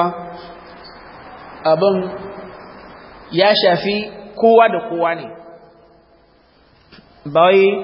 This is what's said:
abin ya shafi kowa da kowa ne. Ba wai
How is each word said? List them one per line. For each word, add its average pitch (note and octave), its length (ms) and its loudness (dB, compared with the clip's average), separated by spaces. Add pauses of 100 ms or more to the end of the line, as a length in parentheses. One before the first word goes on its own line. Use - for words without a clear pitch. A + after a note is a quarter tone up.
(1600)
abin F3 320 2 (1400)
ya F#3+ 220 2
shafi G3+ 560 -2 (260)
kowa A3+ 340 6
da F3+ 100 -4 (100)
kowa E3 260 -2
ne. - 100 -14 (2000)
Ba D3+ 160 0
wai F#3+ 200 6 (220)